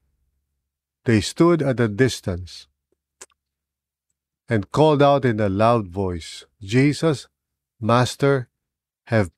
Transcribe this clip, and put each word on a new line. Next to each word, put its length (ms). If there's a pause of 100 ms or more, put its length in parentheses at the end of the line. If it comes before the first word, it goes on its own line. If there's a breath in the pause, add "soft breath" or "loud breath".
(1040)
They 180
stood 460
at 160
a 80
distance 800 (1800)
and 220
called 320
out 220
in 180
a 80
loud 400
voice, 560 (160)
"Jesus, 640 (540)
Master, 680 (640)
have 280